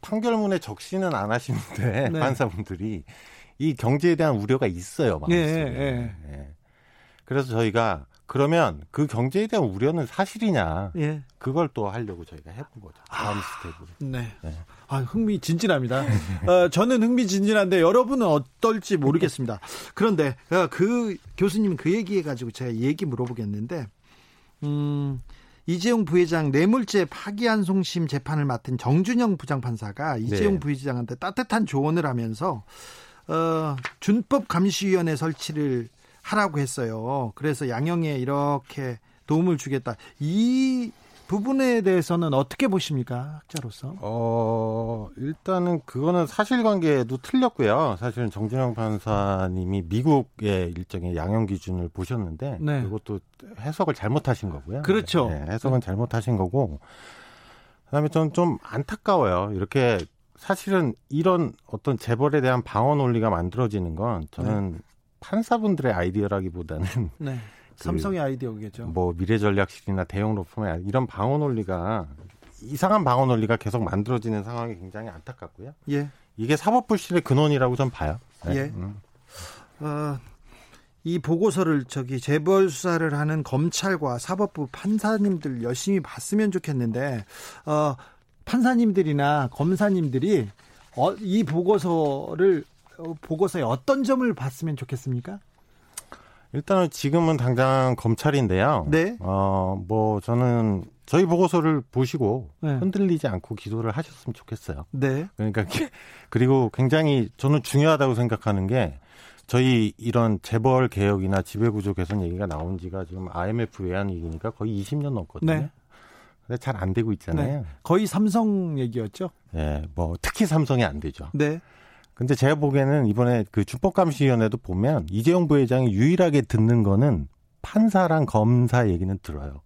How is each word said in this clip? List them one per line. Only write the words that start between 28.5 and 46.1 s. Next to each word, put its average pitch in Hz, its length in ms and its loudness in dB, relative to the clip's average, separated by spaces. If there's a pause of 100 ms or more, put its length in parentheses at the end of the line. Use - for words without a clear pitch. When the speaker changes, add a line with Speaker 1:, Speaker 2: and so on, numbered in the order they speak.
Speaker 2:
정준영 190 600 2
부장판사가 127 800 -4
Speaker 1:
네. 113 60 -4
Speaker 2:
이재용 120 380 2
부회장한테 131 560 -4
따뜻한 214 500 -2
조언을 151 400 0
하면서, 120 580 -4 (640)
어, 160 480 -2 (240)
준법감시위원회 190 1160 0
설치를 147 720 -4 (360)
하라고 196 360 0
했어요. 120 760 -4
그래서 143 340 -2
양형에 151 460 -2
이렇게 139 840 -2 (280)
도움을 165 300 2
주겠다. 131 380 -4 (240)
이 240 720 0 (400)
부분에 247 480 2
대해서는 175 540 2
어떻게 135 340 0
보십니까, 147 760 -2
학자로서? 131 580 -10
Speaker 1:
어, 113 1120 -2
일단은 175 680 -2
그거는 165 420 0